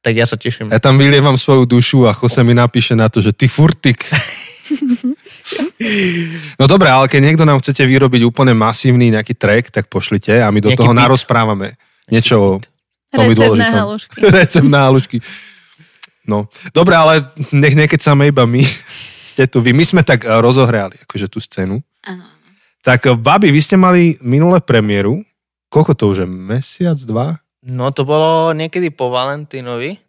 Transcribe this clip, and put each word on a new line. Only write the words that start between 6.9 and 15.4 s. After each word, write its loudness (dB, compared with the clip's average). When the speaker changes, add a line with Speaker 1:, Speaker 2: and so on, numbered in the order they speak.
Speaker 2:
keď 0
niekto 2
nám 4
chcete -2
vyrobiť 2
úplne 0
masívny 0
nejaký -4
track, -2
tak -4
pošlite -4
a 2
my 0
do 0
Speaker 1:
Nejaký -2
Speaker 2:
toho 4
Speaker 1:
beat. 4
Speaker 2:
narozprávame. 0
Niečo 0
o 2
tom 0
Speaker 3:
Recept 4
na 2
Speaker 2:
dôležitom. 2
Speaker 3:
halušky. -6
Speaker 2:
<laughs> 6
Recept 2
na 2
halušky. 0